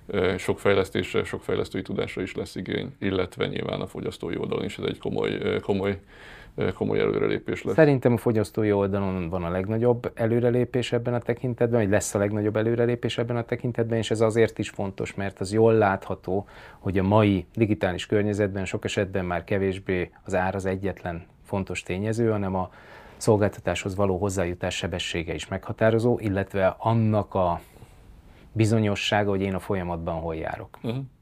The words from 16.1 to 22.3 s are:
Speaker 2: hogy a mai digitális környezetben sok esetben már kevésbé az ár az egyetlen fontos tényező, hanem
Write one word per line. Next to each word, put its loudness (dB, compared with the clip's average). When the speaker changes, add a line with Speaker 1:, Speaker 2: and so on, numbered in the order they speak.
Speaker 2:
hogy -2
a 4
mai 4
digitális 0
környezetben 0
sok -6
esetben -2
már -4
kevésbé -2
az -4
ár 0
az -4
egyetlen -4
fontos -6
tényező, 0
hanem -2